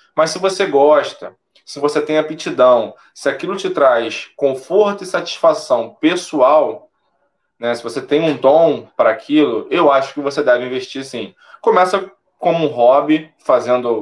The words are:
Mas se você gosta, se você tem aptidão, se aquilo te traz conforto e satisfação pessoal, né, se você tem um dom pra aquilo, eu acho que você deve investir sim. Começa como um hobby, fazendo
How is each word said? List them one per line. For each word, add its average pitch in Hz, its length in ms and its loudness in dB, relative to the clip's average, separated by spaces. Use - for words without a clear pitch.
Mas 160 140 0
se 180 100 -8
você 190 260 -2
gosta, 143 720 2
se - 140 -16
você 147 220 -2
tem 151 160 -2
aptidão, 131 800 0
se - 140 -6
aquilo 170 300 -6
te 190 120 -6
traz 120 680 0
conforto 202 680 0
e 175 40 -12
satisfação - 920 -2
pessoal, 151 920 0
né, 120 160 -4
se - 80 -14
você 120 180 -6
tem 147 200 0
um 156 160 -2
dom 143 580 2
pra - 140 2
aquilo, 143 600 0
eu 156 220 2
acho 135 220 0
que 147 80 -8
você 143 200 -4
deve 123 240 2
investir 127 380 -8
sim. 113 320 -12
Começa 190 500 0
como 170 260 0
um 143 40 0
hobby, 151 720 2
fazendo 123 480 0